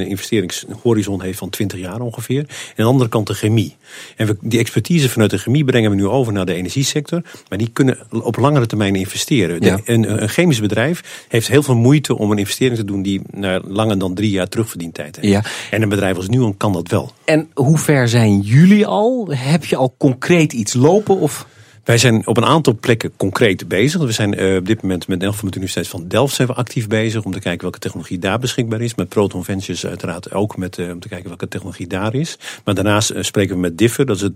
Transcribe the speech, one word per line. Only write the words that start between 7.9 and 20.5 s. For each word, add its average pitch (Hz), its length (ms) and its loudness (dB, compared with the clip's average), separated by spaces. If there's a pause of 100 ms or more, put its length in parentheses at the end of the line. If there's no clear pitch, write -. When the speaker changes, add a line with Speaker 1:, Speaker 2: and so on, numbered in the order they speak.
Speaker 1:
op 113 260 -4
langere 135 300 4
termijn 104 300 0
investeren. 95 640 0
De, 98 60 4
Speaker 2:
Ja. 92 180 4
Speaker 1:
een, 107 380 2
een 107 60 0
chemisch 156 320 2
bedrijf 110 680 -2
heeft 117 200 0
heel 139 140 6
veel 131 140 2
moeite 127 420 4
om 104 120 0
een 107 80 2
investering 120 380 0
te 110 80 -4
doen 98 180 -4
die, 98 180 -2 (100)
nou, 95 380 -2
langer 104 300 0
dan 92 160 -2
drie 104 160 0
jaar 95 180 -2
terugverdientijd 85 680 -6
heeft. - 120 -2
Speaker 2:
Ja. 101 140 4 (280)
Speaker 1:
En 104 120 0
een 104 60 0
bedrijf 98 280 0
als 95 120 -6
Nuon 113 280 2
kan 104 160 0
dat 85 160 -4
wel. 90 240 -2 (120)
Speaker 2:
En 156 300 2
hoe 143 240 4
ver 135 300 2
zijn 110 320 4
jullie 175 460 6
al? 220 440 0
Heb 143 340 0
je - 120 0
al 127 220 0
concreet 151 540 2